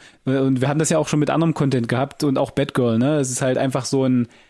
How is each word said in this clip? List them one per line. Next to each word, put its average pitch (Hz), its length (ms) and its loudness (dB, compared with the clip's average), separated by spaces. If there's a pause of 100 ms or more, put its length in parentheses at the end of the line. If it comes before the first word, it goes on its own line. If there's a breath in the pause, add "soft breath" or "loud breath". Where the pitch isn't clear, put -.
(260 loud breath)
Und 135 360 0
wir 127 60 0
hatten 143 100 0
das 160 140 0
ja 160 80 2
auch 151 80 -2
schon 151 120 0
mit 135 120 0
anderem 156 240 0
Content 131 320 0
gehabt 131 360 -2
und 135 140 2
auch 135 140 -2
Batgirl, 123 480 0
ne? 143 180 2
Es 131 140 -2
ist 123 100 -4
halt 127 160 0
einfach 131 280 -2
so 135 200 0
ein 123 220 2 (220 soft breath)